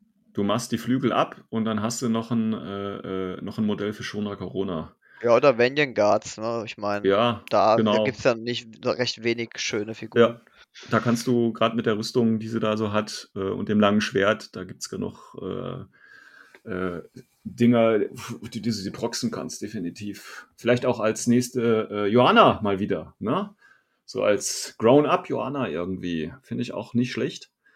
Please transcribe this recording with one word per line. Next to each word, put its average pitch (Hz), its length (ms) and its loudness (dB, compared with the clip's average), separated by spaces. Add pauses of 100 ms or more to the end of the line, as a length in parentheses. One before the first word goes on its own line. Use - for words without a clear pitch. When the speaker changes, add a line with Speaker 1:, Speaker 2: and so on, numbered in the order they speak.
(320)
Speaker 1:
du 104 120 -2
machst 107 280 -2
die 117 60 -2
Flügel 127 340 0
ab - 380 -2
und 113 140 -2
dann 107 180 -2
hast 117 200 -4
du 120 60 -2
noch 113 220 -2
ein, 110 220 0
äh, 95 840 -6
äh, - 80 -12
noch 101 160 -8
ein 107 80 0
Modell 104 260 -2
für 104 120 -12
Shona 104 320 -6
Corona. 90 580 -6 (280)
Speaker 2:
Ja, 117 120 6
oder 127 240 6
Vanian 131 360 2
Guards, 104 420 2
ne? 113 280 -4
Ich - 140 -12
mein, 104 260 -4
Speaker 1:
Ja, 104 460 2
Speaker 2:
da, 107 200 6
da 113 60 6
Speaker 1:
genau. 107 280 4
Speaker 2:
gibt's 107 180 -4
ja 120 140 4
nicht, 113 500 -8
recht 113 380 -2
wenig 117 320 -2
schöne 107 400 -4
Figuren. 113 260 2
Speaker 1:
Ja, 113 180 4 (500)
da 110 100 4
kannst 117 260 0
du 120 260 4
grad 113 220 0
mit 113 120 -4
der 107 120 2
Rüstung, 113 400 2
die 110 80 -8
sie 113 140 -4
da 107 160 2
so 107 160 -2
hat, 107 420 -4
äh, 98 60 -6
und 98 280 -4
dem 104 120 4
langen 104 200 6
Schwert, 104 540 0
da 95 80 -10
gibt's - 260 -12
genug, - 540 -10
äh, - 1300 -12
äh, 90 320 -6 (400)
Dinger, 113 560 4
die, - 520 -6
die 107 120 -10
du 117 100 -2
sie 95 200 -6
proxen - 400 -6
kannst, - 300 -10
definitiv. 101 840 -12 (100)
Vielleicht 123 300 2
auch 117 140 0
als 107 260 -2
nächste, 120 640 2
äh, 104 160 0
Johanna 127 560 6
mal 98 160 0
wieder, 90 400 -4
ne? 175 380 -4 (480)
So 107 180 -6
als - 560 -2
Grown-up 147 500 4
Johanna 127 400 -4
irgendwie. 87 640 -6 (100)
Finde 123 200 -8
ich - 120 -8
auch 110 200 -10
nicht 123 160 0
schlecht. 131 400 -6 (260)